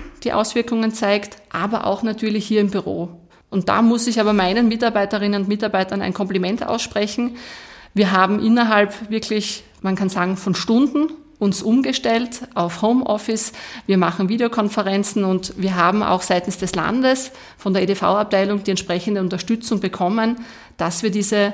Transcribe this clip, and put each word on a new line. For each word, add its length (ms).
die 100
Auswirkungen 580
zeigt, 460
aber 340
auch 160
natürlich 460
hier 140
im 100
Büro. 380
Und 180
da 140
muss 240
ich 120
aber 140
meinen 340
Mitarbeiterinnen 760
und 40
Mitarbeitern 540
ein 140
Kompliment 500
aussprechen. 720
Wir 180
haben 320
innerhalb 680
wirklich, 520
man 140
kann 140
sagen, 280
von 180
Stunden 540
uns 240
umgestellt 800
auf 280
Homeoffice. 680
Wir 100
machen 320
Videokonferenzen 960
und 320
wir 180
haben 260
auch 200
seitens 380
des 160
Landes 560
von 160
der 100
E 40
D 80
V-Abteilung 680
die 80
entsprechende 500
Unterstützung 580
bekommen, 580
dass 260
wir 60
diese 440